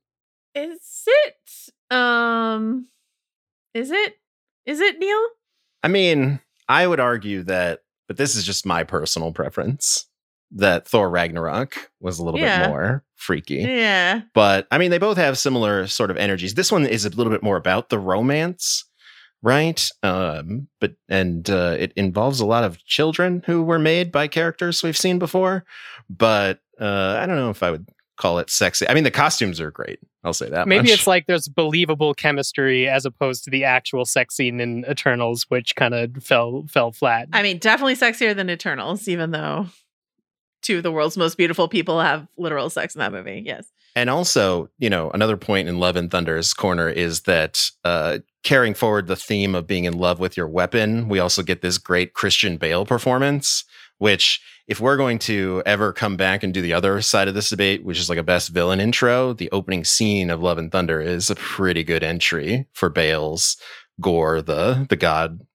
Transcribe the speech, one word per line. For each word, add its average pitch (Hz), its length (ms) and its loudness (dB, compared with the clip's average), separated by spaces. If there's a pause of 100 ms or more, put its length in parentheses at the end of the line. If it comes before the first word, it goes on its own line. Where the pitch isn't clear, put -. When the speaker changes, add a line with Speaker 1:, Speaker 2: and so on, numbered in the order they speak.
(560)
Speaker 1:
Is 320 500 -12
it? - 880 -2
Um, 233 920 0 (840)
is 262 180 -6
it? 403 240 -2 (480)
Is 294 160 -6
it, 359 180 2
Neil? 415 280 0 (580)
Speaker 2:
I 156 40 2
mean, 156 520 2 (280)
I 156 180 6
would 170 120 2
argue 107 460 0
that, 90 400 -2 (240)
but 95 80 -10
this 139 180 0
is 101 100 -2
just 98 220 -4
my 85 160 0
personal 82 480 -4
preference, - 760 -4 (440)
that 98 380 2
Thor 101 200 4
Ragnarok 85 920 -4
was 90 180 -6
a 87 60 -6
little 85 160 -2
Speaker 1:
Yeah. 202 220 2
Speaker 2:
bit 180 80 2
more 95 340 -2 (100)
freaky. 76 420 -4
Speaker 1:
Yeah. 214 680 0 (120)
Speaker 2:
But, 196 380 6
I 139 60 2
mean, 180 120 4
they 170 80 4
both 202 180 2
have 143 220 2
similar 107 480 0
sort 101 240 -2
of 87 60 -4
energies. 98 380 -2
This 180 180 0
one 160 140 4
is 107 180 -2
a 104 60 -2
little 110 220 0
bit 104 100 0
more 101 140 2
about 92 320 0
the 110 120 0
romance, 135 840 -2 (580)
right? 151 460 2 (140)
Um, 92 680 -2 (120)
but, 95 160 -4 (120)
and, 90 420 0
uh, 87 280 2
it 90 160 -4
involves 104 460 0
a 104 60 0
lot 113 180 2
of - 200 -6
children 175 640 0
who 170 160 2
were 165 160 2
made 165 320 2
by 147 180 0
characters 165 540 -2
we've 160 140 -2
seen 180 220 0
before. 185 460 0 (440)
But, 101 520 2 (200)
uh, 101 400 0
I 180 60 -2
don't 185 100 -2
know 123 140 -2
if 98 120 -6
I 87 80 2
would 82 160 -6 (300)
call 87 220 0
it - 120 -4
sexy. - 380 2
I 127 60 4
mean, 156 100 4
the 123 60 2
costumes 113 500 0
are 78 100 -6
great. - 280 -12 (260)
I'll 85 80 -2
say - 160 -6
that 80 180 -2
Speaker 3:
Maybe 190 180 6
Speaker 2:
much. 233 80 8
Speaker 3:
it's 202 140 2
like 180 200 4
there's 170 220 0
believable 156 640 0
chemistry 135 760 0
as 131 160 0
opposed 127 400 -4
to 139 60 -16
the 135 140 0
actual 127 400 0
sex - 320 -2
scene 123 220 -2
in 120 300 -4
Eternals, 120 600 0
which 127 280 -2
kinda 120 320 0 (120)
fell, 127 480 0
fell 117 220 2
flat. 120 420 0
Speaker 1:
I 208 100 4
mean, 190 160 -2
definitely 254 360 2
sexier 226 400 0
than 190 160 -4
Eternals, 165 560 -6
even 170 240 -2
though 151 360 -4 (960)
two 190 160 -2
of 170 40 -4
the 170 80 -2
world's 156 260 0
most 170 200 0
beautiful 170 320 2
people 165 320 0
have 156 260 0 (100)
literal 156 340 -4
sex - 260 -6
in - 20 -12
that 104 140 -4
movie. 98 320 -12
Yes. - 260 -12 (240)
Speaker 2:
And 120 160 0
also, 107 580 0 (100)
you 117 120 0
know, 82 200 0
another 107 260 2
point 95 320 -2
in 87 100 -2
Love 90 160 2
and 87 160 -2
Thunder's 82 420 0
corner 85 360 0
is 82 340 -2
that, 80 480 0 (140)
uh, 82 340 0 (240)
carrying 120 320 4
forward 104 320 0
the 92 100 -4
theme 101 380 -2
of 87 120 -4
being 90 180 -2
in 87 120 -2
love 87 220 0
with 92 180 -4
your 82 120 -4
weapon, 107 600 0
we 98 100 0
also 90 240 0
get 87 200 -4
this 90 160 -2
great 90 360 -2
Christian 95 420 0
Bale 85 280 -2
performance, 131 800 0 (340)
which 101 420 2 (280)
if 104 120 -6
we're 135 160 4
going 123 240 0
to 92 440 -2
ever 101 280 2
come 101 240 -2
back 95 260 0
and 95 100 -2
do 92 80 -2
the 85 120 -2
other 98 280 2
side 98 280 2
of 95 60 -2
this 104 160 -2
debate, 98 340 0
which 87 140 -6
is 87 100 -2
like 87 100 -2
a 85 40 -2
best 87 280 2
villain 90 300 2
intro, 123 520 2
the - 200 -8
opening 92 320 -2
scene 101 460 0
of 82 120 -2
Love 87 160 0
and 80 120 -8
Thunder 82 300 0
is 87 300 -2
a 98 60 -2
pretty 90 480 -2
good 80 180 0
entry 85 680 -2
for 87 180 0
Bale's 78 640 0 (440)
Gore, 82 420 2
the, 98 480 0
the - 60 4
god 82 440 0 (140)